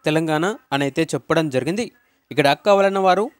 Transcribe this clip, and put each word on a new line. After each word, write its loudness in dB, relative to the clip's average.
తెలంగాణ 0
అని 0
అయితే -2
చెప్పడం -2
జరిగింది. -4
ఇక -4
డాగ్ 0
కావాలన్న 4
వారు 4